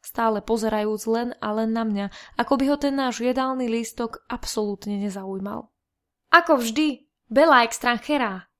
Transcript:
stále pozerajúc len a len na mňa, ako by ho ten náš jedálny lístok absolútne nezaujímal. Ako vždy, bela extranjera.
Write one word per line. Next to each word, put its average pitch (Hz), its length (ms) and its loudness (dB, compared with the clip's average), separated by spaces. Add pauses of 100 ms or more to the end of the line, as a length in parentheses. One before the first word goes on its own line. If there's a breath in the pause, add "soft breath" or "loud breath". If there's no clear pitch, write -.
stále 220 400 -2
pozerajúc 214 640 -2
len 233 200 0 (120)
a 214 160 -4
len 226 160 0
na 226 160 -2
mňa, 202 480 -6
ako - 240 0
by 269 80 2
ho 285 80 4
ten 277 240 -2
náš 240 240 -2
jedálny 254 480 -2
lístok 226 560 -6
absolútne 202 720 -6
nezaujímal. 196 720 -8 (640)
Ako 330 240 6
vždy, 247 480 -2 (240)
bela 269 320 8
extranjera. 233 800 -2 (160)